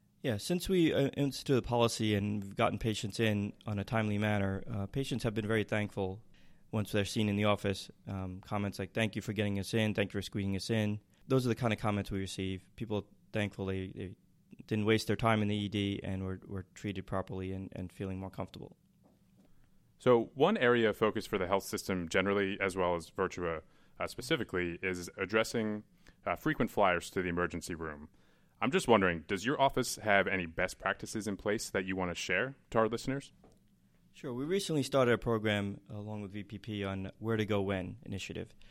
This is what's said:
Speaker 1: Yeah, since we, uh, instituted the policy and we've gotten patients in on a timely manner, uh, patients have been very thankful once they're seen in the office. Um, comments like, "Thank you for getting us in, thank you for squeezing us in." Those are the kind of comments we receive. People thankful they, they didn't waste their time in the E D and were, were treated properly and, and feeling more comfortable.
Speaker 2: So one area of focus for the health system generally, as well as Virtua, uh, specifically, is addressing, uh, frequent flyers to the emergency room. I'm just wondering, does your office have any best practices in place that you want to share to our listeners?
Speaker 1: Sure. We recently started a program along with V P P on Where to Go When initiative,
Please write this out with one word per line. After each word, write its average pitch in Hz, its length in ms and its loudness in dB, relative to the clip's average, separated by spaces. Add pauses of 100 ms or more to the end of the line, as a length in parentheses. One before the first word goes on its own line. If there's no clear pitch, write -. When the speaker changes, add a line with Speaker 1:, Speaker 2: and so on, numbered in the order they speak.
(220)
Speaker 1:
Yeah, 113 140 0
since 175 320 -2
we, 175 260 4
uh, 135 220 4
instituted 135 480 2
the - 20 -10
policy 117 480 2
and 104 300 0
we've 98 100 -12
gotten 101 240 2
patients 107 400 -4
in 104 340 2 (140)
on 104 140 -2
a 98 40 -2
timely 107 340 0
manner, 101 440 0 (100)
uh, 101 140 -4
patients 135 380 -2
have 113 100 2
been 104 140 -2
very 107 160 2
thankful 101 560 -2 (500)
once 110 220 -2
they're 104 120 4
seen 107 240 2
in 101 80 2
the 104 100 4
office. 101 440 0 (180)
Um, 95 380 -8
comments 101 320 -4
like, 95 140 -6
"Thank 110 240 0
you 107 60 -4
for 110 100 -6
getting 101 260 0
us 98 160 -6
in, 110 200 2
thank 101 180 -2
you 104 60 -4
for 95 40 -4
squeezing 98 320 -2
us 95 160 -4
in." 104 300 0 (260)
Those 131 180 2
are 127 40 0
the 113 80 2
kind 117 160 2
of 104 80 -2
comments 104 300 0
we 101 100 -2
receive. 95 440 -6 (120)
People 104 280 -2 (280)
thankful 104 340 -2
they, 95 280 -4
they 95 160 -10 (580)
didn't 107 160 0
waste 110 240 4
their 104 80 2
time 110 260 4
in 101 60 2
the 104 80 0
E 101 120 -2
D 101 360 -2
and 95 200 -4
were, 95 220 -6
were 95 280 -10
treated 98 300 -6
properly 95 480 -6
and, 95 220 -8
and 92 160 -8
feeling 95 300 -6
more 95 100 -8
comfortable. - 460 -12 (1200)
Speaker 2:
So 117 360 6
one 160 220 4
area 120 340 6
of 101 60 -2
focus 107 300 0
for 110 100 -2
the 92 120 0
health 98 160 2
system 92 440 -4
generally, 98 520 2
as 95 160 -2
well 90 180 2
as 82 160 -6
Virtua, 87 520 -4 (360)
uh, 87 80 -4
specifically, 90 760 -2
is 90 360 -2
addressing, 107 640 0 (420)
uh, 87 120 0
frequent 147 340 0
flyers 90 400 2
to 95 120 -2
the 90 60 0
emergency 87 460 -2
room. 76 340 -10 (520)
I'm 113 100 0
just 180 160 0
wondering, 92 400 6
does 98 180 -2
your 135 160 0
office 131 360 2
have 101 320 4
any 92 180 0
best 90 320 -4
practices 98 480 -2
in 101 100 -4
place - 340 -2
that 98 140 0
you 92 120 -2
want 90 160 0
to - 20 -4
share 107 400 0 (160)
to 120 80 2
our 110 100 6
listeners? 131 440 -4 (800)
Speaker 1:
Sure. 139 200 -10
We 127 120 -4
recently 165 400 0
started 127 280 6
a 110 60 4
program 104 600 0 (120)
along 107 300 -8
with 98 100 -10
V 104 120 -8
P 104 140 -12
P 104 260 -6
on 95 340 -4
Where 113 180 0
to 107 80 2
Go 101 180 2
When 95 420 -2
initiative, 90 500 -8 (160)